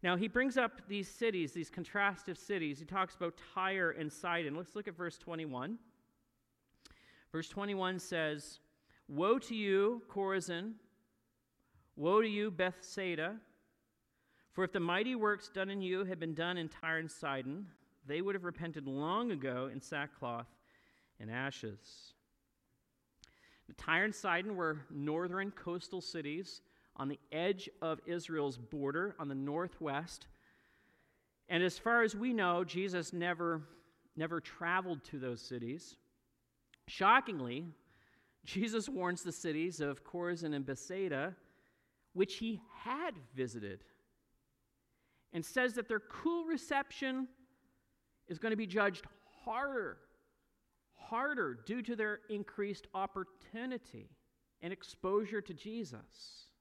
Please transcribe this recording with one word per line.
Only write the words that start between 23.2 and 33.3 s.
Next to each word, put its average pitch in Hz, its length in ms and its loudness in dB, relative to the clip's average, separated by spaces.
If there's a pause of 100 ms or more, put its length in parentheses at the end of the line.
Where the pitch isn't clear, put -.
Now, - 80 -16
Tyre 170 280 4
and 214 100 0
Sidon 190 400 2
were 156 340 0
northern 175 640 0
coastal 175 500 -6
cities 160 640 -6 (340)
on 135 100 -2
the 143 120 -2 (120)
edge 185 380 2 (120)
of 160 240 0
Israel's 160 520 -2
border 143 600 -2
on 147 120 -4
the 139 40 -2
northwest. 151 960 -2 (1200)
And 175 160 4
as 175 160 2
far 233 240 6
as 220 140 2
we 247 160 0
know, 180 320 4
Jesus 180 480 -2
never, 170 480 0 (560)